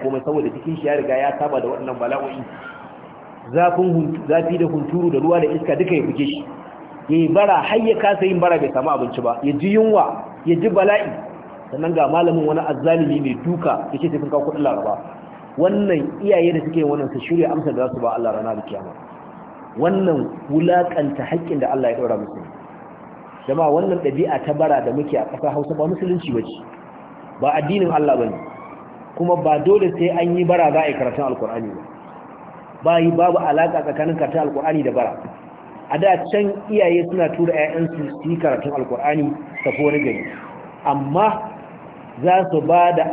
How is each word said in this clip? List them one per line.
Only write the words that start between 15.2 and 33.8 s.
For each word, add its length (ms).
Wannan 640
iyaye 320
da 160
suke 80
yin 120
wannan 280
su 80
shirya 240
amsar 240
da 160
za 80
su 40
ba 200
Allah 160
ranar 320
kiyama. 240
Wannan 480
wulaƙanta 720
haƙƙin 360
da 120
Allah 180
ya 60
ɗaura 240
musu. 200
Jama'a 240
wannan 320
ɗabi'a 400
ta 80
bara 320
da 80
muke 240
a 160
ƙasar 200
Hausa 220
ba 140
musulunci 440
ba 120
ce. 120
Ba 180
addinin 320
Allah 260
bane. 200
Kuma 200
ba 220
dole 400
sai 120
an 260
yi 80
bara 280
za 80
a 80
yi 60
karatun 300
Alkur'ani 340
ba. 140
Ba 160
yi, 100
babu 280
alaƙa 440